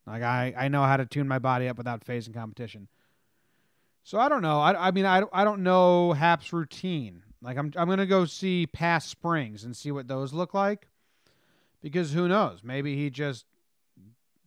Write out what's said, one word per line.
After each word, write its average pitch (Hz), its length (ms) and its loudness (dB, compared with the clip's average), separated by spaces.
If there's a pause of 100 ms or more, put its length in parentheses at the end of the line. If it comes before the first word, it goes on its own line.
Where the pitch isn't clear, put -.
Like, 110 160 -8
I, 123 340 0
I 131 120 -2
know 139 140 2
how 135 160 4
to 131 80 -2
tune 143 200 -4
my 135 120 -2
body 127 300 0
up 123 80 -6
without 120 280 -8
facing 117 280 -8
competition." 110 560 -12 (1120)
So - 160 -4
I 254 120 4
don't 269 120 2
know. 151 180 2
I, 175 280 4
I - 20 4
mean, 190 160 2
I, 185 160 6 (100)
I 185 120 2
don't 208 180 0
know 180 500 6
Happ's 165 400 2
routine. 151 680 -6 (200)
Like, 123 160 -8
I'm, 147 180 -4
I'm 170 120 2
gonna 190 180 2
go 185 180 4
see 180 420 -2
past 170 440 -2
springs 120 540 -4
and 120 120 -12
see 147 160 -8
what 135 160 -8
those 135 240 -6
look 175 220 -6
like 202 340 -2 (960)
because 151 300 -4
who 175 140 0
knows? 175 380 0
Maybe 139 320 -6
he 143 140 -4
just, 135 340 -6 (1040)